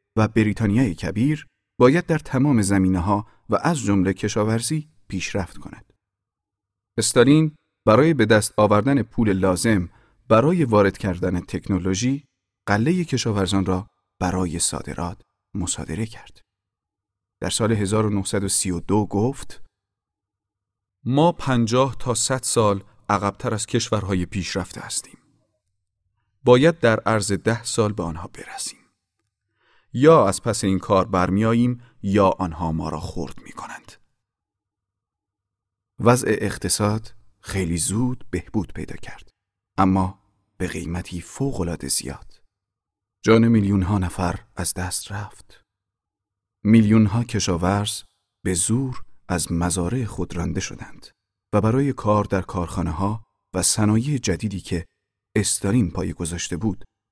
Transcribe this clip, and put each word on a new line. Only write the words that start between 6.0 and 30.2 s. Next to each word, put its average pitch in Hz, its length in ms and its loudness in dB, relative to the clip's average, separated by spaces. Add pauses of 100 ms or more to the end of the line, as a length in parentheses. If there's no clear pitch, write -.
استالین 147 580 4 (300)
برای 139 280 6
به 127 120 2
دست 107 320 4
آوردن 107 460 4
پول 110 300 0
لازم 95 560 2 (380)
برای 147 360 4
وارد 104 340 4
کردن 92 420 -2
تکنولوژی، 101 840 -2 (420)
غلهٔ 127 360 2
کشاورزان 101 640 0
را 92 220 -2 (320)
برای 90 400 -2
صادرات - 640 -6 (340)
مصادره - 500 -6
کرد. - 360 -16 (1000)
در 90 80 -4
سال 110 220 0
هزار 107 340 0
و 107 40 0
نهصد 101 340 -2
و 95 60 -2
سی - 220 -2
و 87 80 -2
دو 101 260 0
گفت: 107 580 -4 (1400)
ما 143 280 4
پنجاه 123 680 0
تا 127 140 -2
صد 127 300 -2
سال 101 400 0 (260)
عقب‌تر 101 440 -2
از 104 120 -6
کشورهای 98 600 -2
پیشرفته - 560 -6
هستیم. - 360 -10 (1300)
باید 135 360 6
در 113 200 4
عرض 104 320 0
ده 110 320 0
سال 107 300 -2
به 107 100 -6
آنها 82 240 -8
برسیم. - 520 -14 (1120)
یا 135 340 8